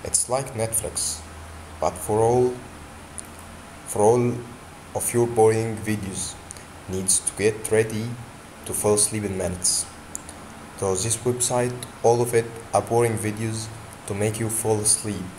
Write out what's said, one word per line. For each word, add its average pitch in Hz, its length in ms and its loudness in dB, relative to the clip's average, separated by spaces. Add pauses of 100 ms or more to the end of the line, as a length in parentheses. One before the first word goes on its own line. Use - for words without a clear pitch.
It's - 260 0
like 135 260 -2
Netflix, - 640 -2 (580)
but 80 120 2
for - 260 -2
all, 123 320 6 (1400)
for - 160 0
all 120 320 6 (640)
of - 180 -2
your 120 140 4
boring 110 500 6
videos 101 560 -4 (560)
needs 92 300 2
to - 180 -4
get 107 340 2
ready 110 360 4 (580)
to 95 80 -6
fall 104 220 4
asleep 104 300 2
in 95 120 -2
minutes. 90 480 0 (920)
So 95 160 2
this 110 220 0
website, 123 600 0 (240)
all 120 180 8
of 120 140 2
it 117 160 4 (240)
are 104 80 6
boring 117 380 4
videos 107 480 -4 (400)
to 104 80 -2
make 110 240 0
you 110 100 0
fall 110 300 2
asleep. 104 420 0 (180)